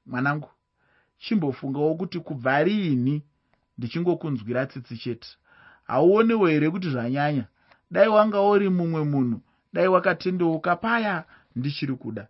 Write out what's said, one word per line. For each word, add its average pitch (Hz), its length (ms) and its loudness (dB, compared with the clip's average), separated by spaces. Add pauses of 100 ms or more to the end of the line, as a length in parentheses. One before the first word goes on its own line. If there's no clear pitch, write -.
"Mwanangu, 143 440 -4 (680)
chimbofungawo 147 800 -2
kuti 175 240 -6
kubva 139 440 0
riini 147 600 0 (540)
ndichingokunzwira 135 880 -2
tsitsi 127 320 -12
chete? 117 300 -8 (560)
Hauonewo 202 640 4
here 156 220 2
kuti 185 200 -4
zvanyanya? 131 560 -2 (460)
Dai 196 160 4
wanga 214 340 4
uri 202 280 4
mumwe 165 340 0
munhu, 131 380 0 (320)
dai 175 140 2
wakatendeuka 180 880 0
paya 220 480 -2 (320)
ndichiri 135 380 -4
kuda. 110 360 -10